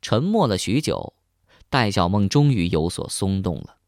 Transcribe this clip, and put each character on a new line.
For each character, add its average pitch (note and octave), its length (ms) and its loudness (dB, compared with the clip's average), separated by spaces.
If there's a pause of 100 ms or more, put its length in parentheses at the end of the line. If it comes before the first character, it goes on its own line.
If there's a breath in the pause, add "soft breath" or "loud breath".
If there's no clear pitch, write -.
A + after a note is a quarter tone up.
沉 A2 220 0
默 G3+ 240 0
了 G2+ 100 0
许 A2 240 -2
久， - 360 -6 (520 soft breath)
戴 A#2+ 220 0
小 F#2 180 2
梦 G2+ 200 2
终 C#3+ 240 4
于 F2+ 160 0
有 E2 200 0
所 - 200 -8
松 F#2+ 340 -2
动 F2 180 -4
了。 - 280 -20